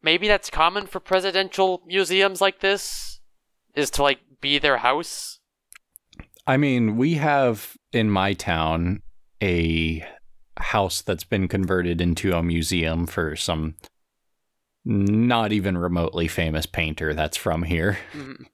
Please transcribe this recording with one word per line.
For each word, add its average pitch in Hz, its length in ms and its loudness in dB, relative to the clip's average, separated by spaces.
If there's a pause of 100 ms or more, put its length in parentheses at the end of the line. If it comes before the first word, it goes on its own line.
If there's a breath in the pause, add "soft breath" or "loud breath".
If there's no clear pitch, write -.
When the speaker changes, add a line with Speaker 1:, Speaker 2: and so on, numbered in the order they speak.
Speaker 1:
maybe 170 240 2
that's 208 240 2
common 185 360 0
for 180 140 -8
presidential 190 840 0
museums 185 540 2
like 196 200 2
this, - 600 -4 (540)
is 143 180 0
to, - 100 2
like, 139 180 2 (200)
be 143 180 0
their 135 200 2
house. - 600 -2 (1080)
Speaker 2:
I 131 100 4
mean, 123 400 2
we 147 180 2
have, 139 640 0 (160)
in 110 180 2
my 98 220 2
town, 85 720 0 (400)
a 82 600 0 (520 loud breath)
house - 460 -2
that's 90 220 -4
been 95 220 0
converted 90 540 0
into 87 340 2
a 85 80 0
museum 85 640 0
for 80 300 -4
some 78 380 -4 (1080)
not 110 720 2
even 95 240 0
remotely 85 500 0
famous 78 380 -2
painter 78 480 -4
that's 78 240 -2
from 85 280 -2
here. 87 340 0 (160)
Speaker 1:
Mm-hmm. 135 400 -16